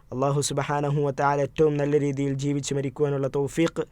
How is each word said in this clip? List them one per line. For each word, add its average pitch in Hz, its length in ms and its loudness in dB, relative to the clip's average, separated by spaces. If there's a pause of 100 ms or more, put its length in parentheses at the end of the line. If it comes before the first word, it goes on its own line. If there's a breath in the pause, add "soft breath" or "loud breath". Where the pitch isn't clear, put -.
(120 soft breath)
അല്ലാഹു 143 300 0
സുബ്ഹാനഹു 143 600 -2
വ 143 100 0
തആല 143 300 0
ഏറ്റവും 147 360 2
നല്ല 143 220 2
രീതിയിൽ 139 340 -2
ജീവിച്ച് 143 400 -2
മരിക്കുവാനുള്ള 139 540 -2
തൗഫീഖ് 143 540 0 (100)